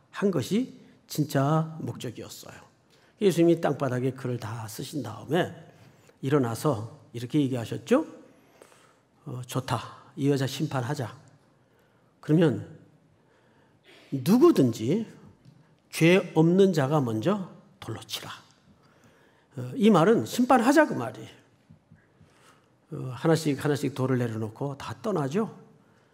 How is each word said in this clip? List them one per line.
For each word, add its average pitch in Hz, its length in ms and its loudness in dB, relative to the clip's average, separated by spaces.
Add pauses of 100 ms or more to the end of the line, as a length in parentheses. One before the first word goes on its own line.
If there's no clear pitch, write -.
(100)
한 202 200 -2
것이 180 500 -4 (260)
진짜 156 760 -2
목적이었어요. 117 760 -12 (640)
예수님이 170 400 4
땅바닥에 131 500 -2
글을 127 280 -6
다 110 300 -10
쓰신 127 340 -10
다음에 113 520 -4 (640)
일어나서 123 800 -2 (140)
이렇게 120 280 -4
얘기하셨죠? 139 640 -2 (1200)
어, 123 200 -10
"좋다. 123 340 -4 (360)
이 139 120 0
여자 135 180 2
심판하자. 135 680 -6 (1040)
그러면 151 560 2 (1300)
누구든지 160 960 4 (840)
죄 180 440 4
없는 180 380 6
자가 151 280 2
먼저 135 500 -2 (300)
돌로 107 200 -10
치라." - 300 -12 (1300)
어, 123 180 -10
이 226 160 6
말은 175 360 6
심판하자 269 600 4
그 185 60 -8
말이에요. 117 340 -8 (1600)
어, 151 40 -10 (160)
하나씩 156 520 0
하나씩 139 300 -2
돌을 127 240 0
내려놓고 113 600 -6
다 - 240 -12
떠나죠. 180 540 -4 (580)